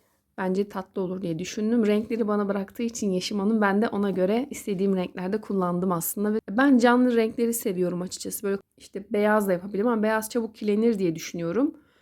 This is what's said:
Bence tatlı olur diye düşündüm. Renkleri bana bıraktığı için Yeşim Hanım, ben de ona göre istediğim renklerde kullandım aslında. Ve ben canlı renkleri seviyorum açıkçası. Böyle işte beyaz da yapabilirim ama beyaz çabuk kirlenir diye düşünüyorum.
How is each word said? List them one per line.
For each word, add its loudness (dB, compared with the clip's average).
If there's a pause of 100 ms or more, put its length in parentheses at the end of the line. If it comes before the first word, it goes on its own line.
(380)
Bence -2
tatlı -8
olur -6
diye -4
düşündüm. 0
Renkleri 0
bana 0
bıraktığı -4
için -4
Yeşim -2
Hanım, 2
ben 4
de 2
ona 0
göre 0
istediğim -2
renklerde -4
kullandım 0
aslında. -2
Ve 0 (100)
ben 6
canlı 6
renkleri 0
seviyorum -2
açıkçası. -10
Böyle -2 (260)
işte -12 (100)
beyaz 4
da 2
yapabilirim -2
ama 0
beyaz 0
çabuk -4
kirlenir 2
diye 0
düşünüyorum. -2 (280)